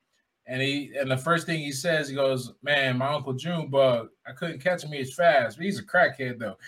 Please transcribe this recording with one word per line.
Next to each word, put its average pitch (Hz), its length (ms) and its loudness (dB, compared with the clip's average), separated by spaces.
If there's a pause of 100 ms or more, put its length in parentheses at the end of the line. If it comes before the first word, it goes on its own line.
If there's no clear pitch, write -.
(480)
And 127 140 -4
he, 139 380 -2
and 131 120 -2
the 127 60 2
first 165 280 0
thing 160 140 -2
he 143 120 -6
says, 151 360 0
he 135 80 -8
goes, 135 380 0 (100)
"Man, 135 340 2
my 135 160 0
Uncle 139 200 -4
Junebug, 135 760 2 (180)
I 123 40 -12
couldn't 160 320 -8
catch 180 200 0
him, 151 80 -10
he 143 80 -8
was 131 140 -6
fast, 135 440 4
but 170 80 -6
he's 190 140 -4
a 101 40 -10
crackhead, 135 560 0
though." 104 180 -8 (100)